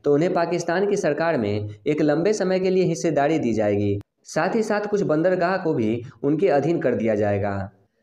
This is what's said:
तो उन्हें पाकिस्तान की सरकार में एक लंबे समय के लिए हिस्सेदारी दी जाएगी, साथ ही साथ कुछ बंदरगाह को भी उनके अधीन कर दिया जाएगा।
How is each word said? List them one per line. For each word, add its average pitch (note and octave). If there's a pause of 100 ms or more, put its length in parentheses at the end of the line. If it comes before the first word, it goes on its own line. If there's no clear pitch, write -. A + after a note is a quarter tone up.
तो D3
उन्हें E3
पाकिस्तान E3+
की G3+
सरकार D#3+
में G#2 (120)
एक D3+
लंबे D#3
समय F#3
के F#3
लिए F#3
हिस्सेदारी D#3
दी B2
जाएगी, G2+ (260)
साथ E3
ही A3
साथ G#3
कुछ G3+
बंदरगाह E3+
को E3
भी A#2 (200)
उनके D3
अधीन D3
कर B2
दिया A2
जाएगा। G2+ (320)